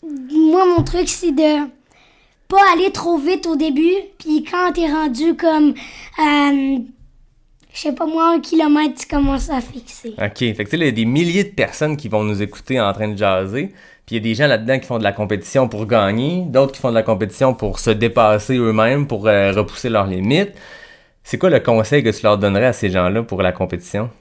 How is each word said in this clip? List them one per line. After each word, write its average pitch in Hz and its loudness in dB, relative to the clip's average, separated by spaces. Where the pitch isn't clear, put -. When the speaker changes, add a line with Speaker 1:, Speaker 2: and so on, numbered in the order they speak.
Speaker 1:
moi, 311 2
mon 349 4
truc, 349 0
c'est 330 -2
de 294 2
pas 381 4
aller 370 2
trop 349 -2
vite 311 -2
au 320 -2
début, 320 2
puis 311 -2
quand 359 -2
t'es 339 -2
rendu 302 -2
comme, 311 2
euh, 285 2
je - -16
sais 294 -4
pas 330 -4
moi, 330 2
un 330 2
kilomètre, 302 0
tu - -10
commences 277 0
à 269 -2
fixer. 240 -14
Speaker 2:
OK, 104 -6
fait 117 0
que 104 -6
tu 98 -8
sais, 156 -4
il 170 0
y - 2
a 131 0
des 113 0
milliers 170 0
de 202 -8
personnes 151 -4
qui 147 -12
vont 107 -2
nous 104 -4
écouter 113 -6
en 101 0
train 107 -4
de 104 -8
jaser, 101 -2
puis 113 -10
il - -2
y - -2
a 104 -8
des 113 -2
gens 143 0
là-dedans 123 0
qui 127 -14
font 120 -6
de 110 -4
la 101 0
compétition 107 -2
pour 110 -6
gagner, 117 0
d'autres 135 2
qui - -18
font 131 -2
de 117 0
la 110 2
compétition 110 0
pour 101 -4
se - -2
dépasser 110 2
eux-mêmes, 117 2
pour, 110 -2
euh, 101 4
repousser 104 -4
leurs 104 0
limites. 117 0
C'est - -8
quoi 185 2
le 135 4
conseil 117 2
que 113 2
tu - -4
leur 104 4
donnerais 101 2
à 123 0
ces 104 -4
gens-là 92 0
pour 98 -6
la 90 2
compétition ? 95 -6